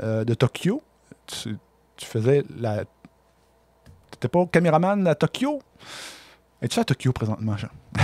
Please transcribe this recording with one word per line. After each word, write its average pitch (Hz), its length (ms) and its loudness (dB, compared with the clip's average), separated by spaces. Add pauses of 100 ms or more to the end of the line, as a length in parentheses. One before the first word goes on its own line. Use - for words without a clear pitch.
euh, 110 200 -2
de 117 100 0
Tokyo ? 180 500 0 (420)
Tu, - 300 -10 (400)
tu - 100 -14
faisais 127 380 2 (120)
la, 107 280 -4 (1300)
t'étais - 160 -4
pas 180 180 2
caméraman 175 600 4
à 151 80 4
Tokyo ? 277 440 -2 (1040)
Es-tu 123 160 -2
à 226 60 2
Tokyo - 280 0
présentement, 107 440 -4
Jean ? 107 140 -8 (260)
<laughs> 110 80 2